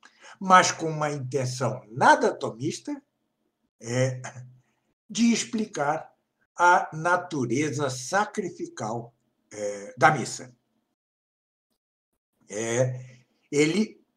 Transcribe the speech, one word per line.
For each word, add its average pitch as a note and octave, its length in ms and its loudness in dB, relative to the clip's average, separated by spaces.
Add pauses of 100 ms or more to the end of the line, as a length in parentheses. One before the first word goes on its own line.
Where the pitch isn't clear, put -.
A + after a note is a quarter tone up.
(400)
mas F#3 320 6
com D#3+ 180 -4
uma D3+ 220 -2
intenção B2+ 800 -4
nada B3+ 420 4
tomista, C3 680 -6 (800)
é, B2+ 400 -2 (880)
de A3+ 240 2
explicar D#3+ 800 -4 (460)
a - 340 6
natureza D3 1000 -2
sacrificial, E3+ 1200 -6 (380)
é, G2+ 440 -8
da D#3 140 6
missa. - 420 -4 (2000)
É, A#2 680 -4 (320)
ele D#3 500 0 (160)